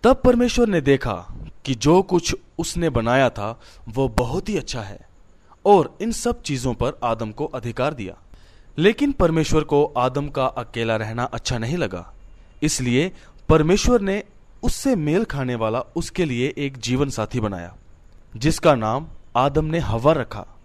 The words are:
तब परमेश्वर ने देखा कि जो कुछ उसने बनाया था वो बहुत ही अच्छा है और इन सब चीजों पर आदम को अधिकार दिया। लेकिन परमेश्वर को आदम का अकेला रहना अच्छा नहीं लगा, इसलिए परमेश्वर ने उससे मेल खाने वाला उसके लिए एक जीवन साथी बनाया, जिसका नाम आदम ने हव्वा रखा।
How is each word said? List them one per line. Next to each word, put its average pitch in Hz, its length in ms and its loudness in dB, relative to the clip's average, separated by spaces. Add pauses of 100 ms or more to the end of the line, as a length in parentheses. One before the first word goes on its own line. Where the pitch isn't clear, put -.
तब 262 220 6
परमेश्वर 240 420 4
ने 180 140 0
देखा 127 460 0 (380)
कि 135 100 -2
जो 156 260 6
कुछ 180 340 0 (240)
उसने 165 300 -4
बनाया 123 400 2
था 110 300 -8 (300)
वो 127 200 -2
बहुत 127 400 -2
ही 202 80 -2
अच्छा 123 240 -6
है 101 280 -16 (560)
और 185 360 6
इन 226 100 -2
सब 240 300 -4
चीजों 127 320 -2
पर 123 300 -4
आदम 113 280 -2
को 147 140 -6
अधिकार 127 480 -4
दिया। 95 240 -12 (600)
लेकिन 226 340 2
परमेश्वर 160 520 2
को 147 340 2
आदम 131 320 0
का 131 160 -2
अकेला 113 500 -4
रहना 113 280 -4
अच्छा 120 340 -6
नहीं 120 200 -4
लगा, 92 360 -6 (500)
इसलिए 131 480 0 (380)
परमेश्वर 180 520 4
ने 196 220 -2 (400)
उससे 254 320 0
मेल 165 300 0
खाने 127 300 -4
वाला 113 240 -2
उसके - 460 -4
लिए 127 320 -2
एक 139 200 -6
जीवन 127 320 -2
साथी 113 300 -4
बनाया, 92 360 -6 (600)
जिसका 143 400 2
नाम 117 320 -2 (280)
आदम 143 300 2
ने 160 140 -2
हव्वा 117 320 2
रखा। 120 340 -4 (200)